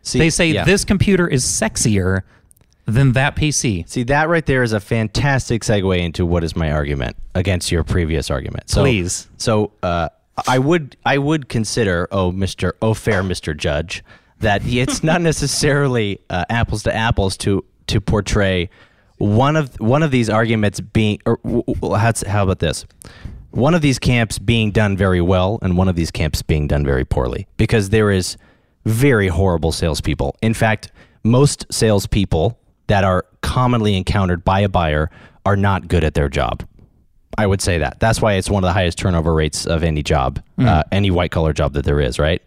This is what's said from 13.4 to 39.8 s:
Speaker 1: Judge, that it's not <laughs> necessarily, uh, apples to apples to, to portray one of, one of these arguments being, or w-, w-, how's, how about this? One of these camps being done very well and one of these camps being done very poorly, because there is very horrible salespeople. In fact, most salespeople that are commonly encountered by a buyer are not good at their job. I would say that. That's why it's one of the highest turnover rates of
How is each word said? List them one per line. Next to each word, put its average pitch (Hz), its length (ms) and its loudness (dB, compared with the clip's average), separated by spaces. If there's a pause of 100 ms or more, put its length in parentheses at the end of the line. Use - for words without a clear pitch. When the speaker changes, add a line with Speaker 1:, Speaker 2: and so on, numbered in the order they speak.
Speaker 1:
Judge, 80 520 -4 (340)
that 101 260 0
it's 127 380 -2
not 160 180 2
<laughs> - 20 -2
necessarily, 139 960 0 (100)
uh, 90 180 -2
apples 113 360 -2
to - 100 -2
apples 110 440 0
to, 98 260 -2 (240)
to 113 120 0
portray 98 680 0 (460)
one 120 400 2
of, 147 240 -2
one 131 240 2
of 147 80 0
these 120 180 2
arguments 110 480 0
being, 104 480 0
or 117 160 0
w-, 117 240 -2
w-, 95 300 -4
how's, 113 260 0
how 98 220 -2
about 95 160 0
this? - 260 -4 (640)
One 135 240 2
of 170 80 2
these 139 160 2
camps 120 400 0
being 110 320 0
done 101 260 2
very 92 240 2
well 92 400 2
and 90 160 0
one 92 120 4
of 87 80 0
these 82 160 -2
camps - 280 0
being 76 280 0
done 73 160 0
very 67 200 0
poorly, 62 520 -4
because 110 340 2
there 107 220 4
is 92 240 -2 (480)
very 113 420 4
horrible 85 460 0
salespeople. 76 680 -4
In 113 140 0
fact, 110 380 -2 (320)
most 127 440 4
salespeople 101 920 0 (260)
that 101 160 2
are 92 220 2 (180)
commonly 120 540 0
encountered 92 480 0
by 95 160 2
a 101 80 2
buyer 78 420 0 (340)
are 101 120 0
not 98 320 0
good 82 160 2
at 76 100 -2
their 71 140 0
job. 65 340 -4 (760)
I 110 100 0
would 98 140 0
say 87 180 -2
that. 73 220 -4
That's 113 220 2
why 110 120 2
it's 95 160 -2
one 98 140 2
of 92 40 2
the 85 40 2
highest 90 260 0
turnover 82 360 0
rates 78 320 -2
of 82 180 0